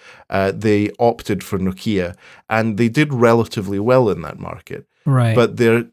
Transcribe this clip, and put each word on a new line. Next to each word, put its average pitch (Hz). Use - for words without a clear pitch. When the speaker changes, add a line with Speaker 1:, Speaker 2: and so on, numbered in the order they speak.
Speaker 1:
uh, 98
they 104
opted 117
for 98
Nokia, 92
and 110
they 117
did 147
relatively 113
well 120
in 82
that -
market. -
Speaker 2:
Right. 123
Speaker 1:
But 110
they're 117